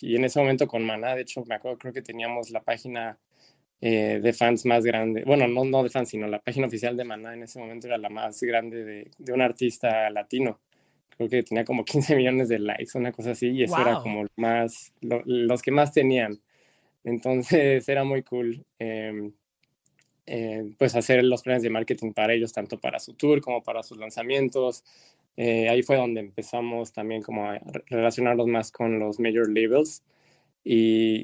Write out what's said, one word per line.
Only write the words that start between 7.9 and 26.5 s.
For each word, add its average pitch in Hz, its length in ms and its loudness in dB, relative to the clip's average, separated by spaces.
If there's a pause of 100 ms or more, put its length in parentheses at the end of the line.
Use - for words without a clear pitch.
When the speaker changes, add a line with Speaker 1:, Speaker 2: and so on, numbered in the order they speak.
Speaker 1:
la 107 120 -6
más 110 340 -6
grande 117 400 -2
de, 107 340 -14
de 127 160 -8
un 127 80 2
artista 117 680 0
latino. 110 500 -2 (580)
Creo 117 120 -2
que 120 140 2
tenía 113 220 -2
como 120 200 -2
quince 147 300 2
millones 127 340 4
de 113 100 2
likes, 104 380 -4
una 123 140 -2
cosa 120 200 -6
así, 123 180 -2
y 127 140 2
eso - 180 0
era 120 140 4
Speaker 2:
Wow. 131 80 -4
Speaker 1:
como 107 220 -4 (120)
más, 117 640 -2
lo, 120 240 -2
los 123 360 2
que 139 100 -2
más 147 220 4
tenían. 127 480 2 (640)
Entonces, 127 840 2
<laughs> - 20 -4
era 139 140 2
muy 135 200 -2
cool, 123 420 -6 (140)
em, 110 540 -8 (920)
eh, 110 520 -6
pues, 123 180 4
hacer 127 280 6
los 127 180 4
planes 127 220 0
de 117 60 0
marketing 110 440 -2
para 110 200 2
ellos, 117 200 0
tanto 101 260 -8
para - 200 -6
su - 160 -18
tour 147 260 4
como 120 220 -4
para 113 200 -6
sus 113 140 -18
lanzamientos. 123 840 -2 (540)
Eh, 113 320 2
ahí 123 140 4
fue 139 140 2
donde 117 240 0
empezamos 117 720 -6